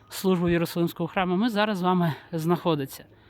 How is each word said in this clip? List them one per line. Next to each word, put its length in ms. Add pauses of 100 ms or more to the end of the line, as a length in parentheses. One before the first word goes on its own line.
службу 380
в 40
Єрусалимському 560
храмі, 300
ми 140
зараз 280
з 40
вами 320 (180)
знаходиться. 720 (260)